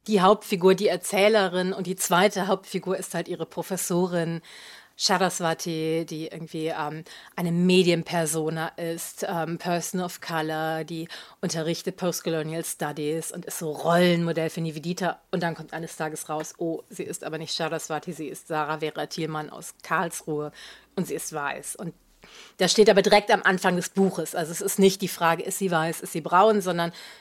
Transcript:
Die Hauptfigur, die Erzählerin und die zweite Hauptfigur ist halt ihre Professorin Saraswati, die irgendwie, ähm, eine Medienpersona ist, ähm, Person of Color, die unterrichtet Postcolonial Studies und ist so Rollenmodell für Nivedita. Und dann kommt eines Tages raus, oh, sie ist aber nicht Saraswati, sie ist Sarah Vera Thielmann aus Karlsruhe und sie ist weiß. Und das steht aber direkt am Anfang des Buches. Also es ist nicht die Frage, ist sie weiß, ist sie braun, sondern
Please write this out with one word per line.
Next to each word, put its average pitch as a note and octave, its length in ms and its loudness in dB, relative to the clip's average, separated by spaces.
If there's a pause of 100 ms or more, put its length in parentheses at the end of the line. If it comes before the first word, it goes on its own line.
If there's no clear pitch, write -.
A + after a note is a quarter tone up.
Die G#3 140 4
Hauptfigur, F#3+ 520 6
die F#3 140 2
Erzählerin F#3 840 2
und F#3 120 -6
die F3+ 120 -4
zweite F#3 500 2
Hauptfigur F#3+ 480 -2
ist - 180 -8
halt E3+ 140 -4
ihre E3 180 -8
Professorin F3 960 -2 (580)
Saraswati, E3 1080 0
die D#3+ 180 -8
irgendwie, D#3+ 400 -8
ähm, D#3 360 -6 (320)
eine F3 160 -2
Medienpersona E3 1160 2
ist, E3 600 -8
ähm, E3 300 -4
Person F3 420 -2
of E3 200 -8
Color, D#3+ 640 -2
die E3 220 -8 (320)
unterrichtet E3+ 580 -4
Postcolonial E3 680 -4
Studies D3+ 680 -4
und F3+ 140 -12
ist - 140 -10
so D#3 120 -4
Rollenmodell E3+ 800 2
für E3 120 -6
Nivedita. E3 680 -4
Und F3 140 -2
dann E3 100 -2
kommt D#3 200 -12
eines E3 220 -10
Tages D#3 340 -8
raus, D#3 280 -6
oh, E3 320 -4
sie F3+ 140 -10
ist - 200 -10
aber D#3 140 -6
nicht D#3+ 160 -8
Saraswati, D#3+ 580 -4
sie D3+ 160 -10
ist - 200 -14
Sarah D#3 320 -2
Vera D3+ 260 -4
Thielmann D#3 460 -6
aus - 320 -16
Karlsruhe D#3+ 680 -4 (440)
und F3+ 100 -2
sie D3+ 80 -6
ist - 180 -8
weiß. C#3 440 -6
Und F3 180 -10 (640)
das F3+ 140 4
steht A3 180 8
aber G3 120 8
direkt G#3 300 6
am G3+ 120 6
Anfang F#3 320 4
des F3 140 -2
Buches. F#3 460 2
Also E3 160 -4
es E3+ 100 -8
ist - 180 0
nicht G3 220 6
die F#3 60 0
Frage, E3 360 2
ist - 160 -6
sie F#3+ 100 0
weiß, E3 320 0
ist - 100 -10
sie E3 100 -4
braun, G3+ 400 6
sondern F3 300 -2 (300)